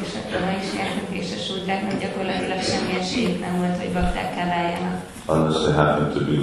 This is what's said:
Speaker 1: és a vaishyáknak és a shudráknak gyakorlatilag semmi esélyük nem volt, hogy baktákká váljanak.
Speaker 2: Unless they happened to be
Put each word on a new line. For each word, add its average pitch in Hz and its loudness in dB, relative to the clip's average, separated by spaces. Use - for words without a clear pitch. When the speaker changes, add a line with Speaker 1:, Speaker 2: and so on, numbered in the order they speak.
Speaker 1:
és - -6
a - -4
vaishyáknak 196 -2
és 170 -4
a - -4
shudráknak 190 -2
gyakorlatilag 190 -2
semmi 185 0
esélyük 185 0
nem 180 -2
volt, 180 2
hogy 180 -2
baktákká 180 0
váljanak. 175 0
Speaker 2:
Unless 78 4
they 76 4
happened 73 4
to 71 2
be 73 2